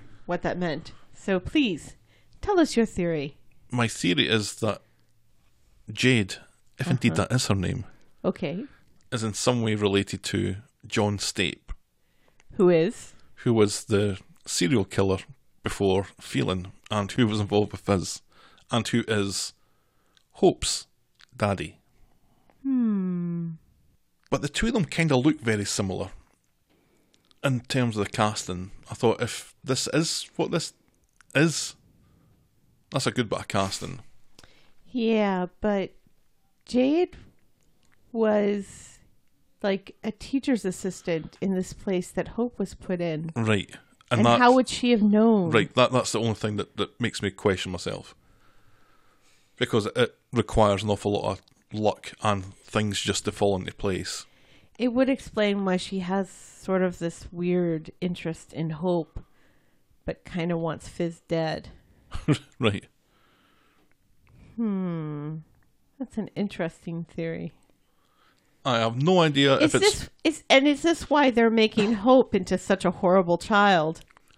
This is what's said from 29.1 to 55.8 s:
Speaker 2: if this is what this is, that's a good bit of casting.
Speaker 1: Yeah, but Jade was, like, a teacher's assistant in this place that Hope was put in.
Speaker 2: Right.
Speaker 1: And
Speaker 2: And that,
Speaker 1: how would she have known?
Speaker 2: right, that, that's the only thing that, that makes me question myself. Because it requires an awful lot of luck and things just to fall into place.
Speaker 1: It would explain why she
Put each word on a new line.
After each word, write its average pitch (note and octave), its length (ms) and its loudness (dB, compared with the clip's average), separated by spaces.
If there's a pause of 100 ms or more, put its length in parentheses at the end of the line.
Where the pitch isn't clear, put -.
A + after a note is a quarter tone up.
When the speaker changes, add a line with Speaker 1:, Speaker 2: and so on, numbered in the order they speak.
Speaker 2:
if - 320 -8 (100)
this - 300 -2
is - 420 -2
what - 160 -2
this - 220 -4 (600)
is, D3+ 420 0 (1160)
that's C#3 160 -2
a A#2+ 40 0
good A2+ 180 -2
bit F#2+ 100 -4
of G2 80 -14
casting. G2 520 -4 (920)
Speaker 1:
Yeah, G#3+ 560 0 (140)
but G3+ 300 -2 (760)
Jade C#4+ 500 2 (960)
was, G#3 880 -2 (640)
like, - 420 -4
a G#3+ 80 -6
teacher's B3+ 540 -2
assistant F3 760 -6
in G3+ 120 -2
this F#3 200 -4
place F3+ 380 -4
that E3 180 -4
Hope A#3+ 280 -6
was F#3+ 160 -6
put F3+ 280 -6
in. D#3+ 340 -6
Speaker 2:
Right. A2 340 0 (420)
Speaker 1:
And A#2 80 2
Speaker 2:
And G#2+ 60 4
that, A#2 140 6
Speaker 1:
how B3 140 8
would B3+ 160 4
she - 220 0
have A3+ 100 4
known? G#3 500 4
Speaker 2:
right, G#2+ 240 2
that, B2 160 4
that's B2 200 0
the A#2 80 0
only A2+ 160 0
thing G#2 220 -4
that, - 200 -6
that - 220 -4
makes A2+ 220 -4
me G2+ 100 -2
question F#2+ 400 -2
myself. - 440 -10 (1400)
Because A#2 380 0
it B2 200 0 (180)
requires G#2 500 2
an G#2+ 60 -2
awful G#2 240 -2
lot - 180 -2
of F#2+ 100 -10 (320)
luck G#2+ 400 -4 (100)
and G2+ 220 0 (100)
things G#2+ 460 -4
just - 240 -4
to G#2 60 -4
fall G2+ 240 0
into F#2 180 -8
place. F#2 520 -6 (520)
Speaker 1:
It B3 120 -2
would B3 200 2
explain G#3 560 -2
why F#3 120 0
she F#3+ 220 -8